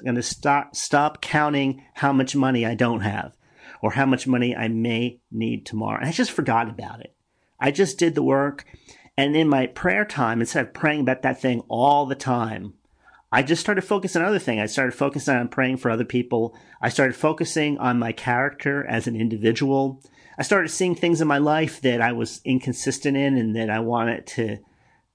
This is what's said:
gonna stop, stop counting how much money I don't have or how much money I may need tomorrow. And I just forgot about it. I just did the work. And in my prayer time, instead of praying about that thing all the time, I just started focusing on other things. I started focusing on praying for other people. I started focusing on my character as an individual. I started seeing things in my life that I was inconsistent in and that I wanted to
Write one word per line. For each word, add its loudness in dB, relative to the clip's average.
gonna -2
stop, -2
stop 0
counting 0
how 0
much 2
money 2
I -2
don't 0
have -4
or 2
how 2
much 0
money 0
I -4
may -2
need -4
tomorrow. -4
And -2
I -2
just 0
forgot 2
about -12
it. -20
I 2
just 0
did 2
the 2
work. 2
And 2
in 4
my 4
prayer -2
time, -2
instead -2
of -18
praying 0
about 0
that -2
thing 0
all 4
the -4
time, -4
I 4
just 0
started 0
focusing -2
on 2
other 2
things. -2
I 0
started -2
focusing 0
on 0
praying 0
for 0
other 0
people. -2
I 0
started 2
focusing 0
on 0
my -2
character -2
as -2
an -4
individual. 0
I -4
started 2
seeing 0
things 2
in 2
my 4
life 0
that 2
I 2
was -6
inconsistent -2
in 2
and 0
that -2
I 0
wanted -2
to -4